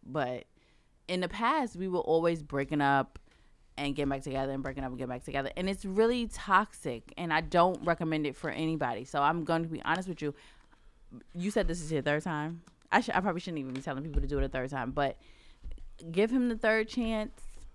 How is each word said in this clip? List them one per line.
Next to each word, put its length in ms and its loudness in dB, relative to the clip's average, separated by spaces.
But 380 -4
in 120 0
the 80 0
past, 480 0
we 120 -4
were 120 0
always 420 4
breaking 400 0
up 360 4
and 180 -2
getting 140 0
back 100 -2
together 320 -2
and 100 -4
breaking 220 -6
up 60 -4
and 80 -8
getting 100 -6
back 160 -8
together. 320 -4
And 140 -2
it's 160 -6
really 400 4
toxic, 920 0
and 160 -2
I 80 4
don't 460 6
recommend 400 2
it 100 -4
for 140 -4
anybody. 560 -2
So 160 0
I'm 220 4
going 180 2
to 80 -4
be 120 -6
honest 280 0
with 100 -6
you. 140 -2
You 160 -2
said 180 2
this 120 -2
is 100 -6
your 120 0
third 200 0
time. 380 -4
I 100 6
sh-, 140 -4
I 60 4
probably 200 0
shouldn't 200 -6
even 120 -6
be 80 -4
telling 220 -4
people 180 0
to 80 0
do 100 0
it 60 4
a 40 -2
third 200 -4
time, 220 -4
but 260 0
give 200 2
him 200 2
the 60 -2
third 320 2
chance. 520 -2